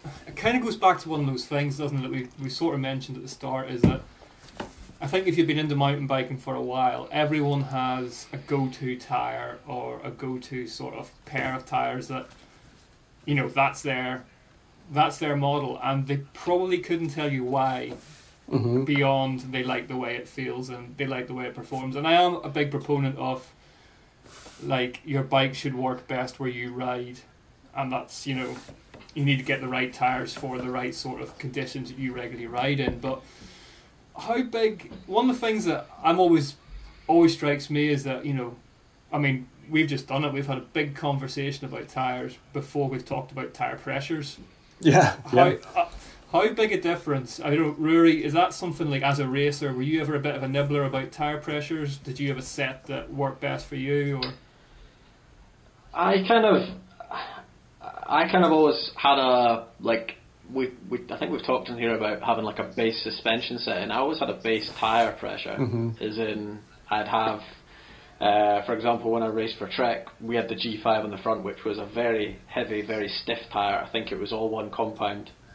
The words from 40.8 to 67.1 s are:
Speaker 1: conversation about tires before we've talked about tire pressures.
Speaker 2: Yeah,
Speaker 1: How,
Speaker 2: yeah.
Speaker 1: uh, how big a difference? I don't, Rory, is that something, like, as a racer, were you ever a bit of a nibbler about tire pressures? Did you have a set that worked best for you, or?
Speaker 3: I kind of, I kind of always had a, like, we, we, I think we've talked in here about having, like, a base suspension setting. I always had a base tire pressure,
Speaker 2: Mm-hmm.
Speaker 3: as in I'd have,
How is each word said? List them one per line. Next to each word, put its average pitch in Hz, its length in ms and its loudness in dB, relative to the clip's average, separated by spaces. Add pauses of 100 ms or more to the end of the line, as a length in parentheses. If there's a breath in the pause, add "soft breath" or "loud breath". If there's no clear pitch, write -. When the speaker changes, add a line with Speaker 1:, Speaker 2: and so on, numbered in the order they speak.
Speaker 1:
conversation 139 720 -4
about 127 220 -10
tires 127 500 -4 (140)
before 139 380 -2
we've 131 160 -6
talked 139 260 -6
about 135 220 -8
tire 127 240 -4
pressures. 143 600 -6 (440)
Speaker 2:
Yeah, 156 340 8 (120)
Speaker 1:
How, 127 180 8
Speaker 2:
yeah. - 120 4 (180)
Speaker 1:
uh, 175 100 2 (460 loud breath)
how 185 200 4
big 220 200 2
a 180 100 0
difference? 160 580 -2
I 147 160 0
don't, 151 220 2
Rory, 160 460 6
is 147 100 0
that 175 200 4
something, 165 360 -4
like, 135 140 0
as 139 160 4
a 139 80 0
racer, 143 440 0
were 127 120 -2
you 156 180 2
ever 147 140 0
a 139 40 0
bit 143 140 0
of 139 80 -6
a 135 60 -4
nibbler 143 380 2
about 131 260 -2
tire 147 280 -2
pressures? 147 580 -4
Did 131 220 -10
you 143 100 0
have 127 100 -2
a - 20 -8
set 131 460 -4
that 135 260 -8
worked 135 280 -2
best 135 260 -4
for 143 80 -10
you, 143 420 0
or? 131 160 -4 (1600 soft breath)
Speaker 3:
I 190 340 2
kind 226 160 8
of, 196 260 6 (1120 loud breath)
I - 480 0
kind 185 140 6
of 160 80 8
always 156 440 6
had 139 240 6
a, 123 480 4 (120)
like, - 380 -2 (360)
we, 131 180 0 (180)
we, 123 100 -4 (100)
I 123 80 -8
think 147 140 -4
we've 147 140 -4
talked - 240 0
in 120 80 -8
here 117 180 2
about 107 260 -2
having, 113 240 0
like, 107 140 -4
a 101 160 -4
base 113 280 2
suspension 117 540 -2
setting. 104 340 -4
I 110 60 0
always 147 220 0
had 117 100 -2
a 98 120 -4
base 113 280 0 (100)
tire 113 340 4
pressure, - 440 -8
Speaker 2:
Mm-hmm. 117 340 0 (100)
Speaker 3:
as 107 160 -4
in 107 420 -4 (300)
I'd 107 180 0
have, 110 340 0 (800 soft breath)